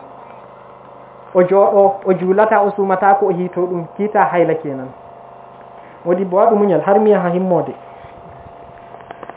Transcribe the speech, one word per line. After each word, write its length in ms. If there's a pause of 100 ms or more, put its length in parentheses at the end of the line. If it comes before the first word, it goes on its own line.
(1300)
o 80
jooɗo, 520 (100)
o 80
juulata, 500
o 80
suumata 440
ko 120
o 40
hiito 360
ɗum, 180 (120)
kiita 280
hayla 300
kenan. 340 (1160)
Wodi 200
bo 120
waɗu 200
munyal 240
har 180
miya 220
ha 80
himmode. 440 (1600)